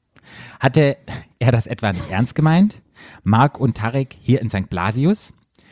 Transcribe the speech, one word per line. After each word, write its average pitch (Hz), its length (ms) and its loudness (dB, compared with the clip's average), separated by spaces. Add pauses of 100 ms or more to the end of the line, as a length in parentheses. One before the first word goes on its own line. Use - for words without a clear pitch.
(600)
Hatte 139 380 2 (400)
er 117 120 2
das 117 160 2
etwa 104 260 -4
nicht 87 180 -8
ernst 104 240 -2
gemeint? 165 480 2 (420)
Marc 117 340 2
und 117 200 0
Tarek 120 420 -4
hier 120 220 2
in 113 80 -4
Sankt 95 200 -4
Blasius? 117 640 -2 (400)